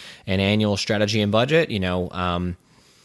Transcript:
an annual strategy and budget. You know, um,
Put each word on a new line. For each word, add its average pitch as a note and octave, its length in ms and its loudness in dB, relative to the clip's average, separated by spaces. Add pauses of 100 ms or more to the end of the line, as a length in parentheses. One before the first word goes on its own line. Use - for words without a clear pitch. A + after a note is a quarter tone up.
(260)
an F#2+ 120 0
annual G#2 380 2
strategy G#2+ 460 0
and G#2 100 0
budget. C#3+ 380 2
You G#2 100 -2
know, F2+ 300 -2
um, F2+ 480 -2 (460)